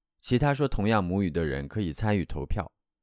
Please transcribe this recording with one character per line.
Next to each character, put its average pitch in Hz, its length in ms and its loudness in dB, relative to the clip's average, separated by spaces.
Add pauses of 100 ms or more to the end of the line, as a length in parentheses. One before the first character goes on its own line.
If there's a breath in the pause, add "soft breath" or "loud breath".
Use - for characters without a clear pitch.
(220)
其 - 160 2
他 143 160 4
说 139 140 0
同 104 200 0
样 107 160 4
母 92 200 0
语 87 80 0
的 82 140 0
人 69 220 -4
可 107 140 -4
以 82 120 -2
参 104 220 0
与 87 100 0
投 71 200 -6
票。 - 240 -4 (340)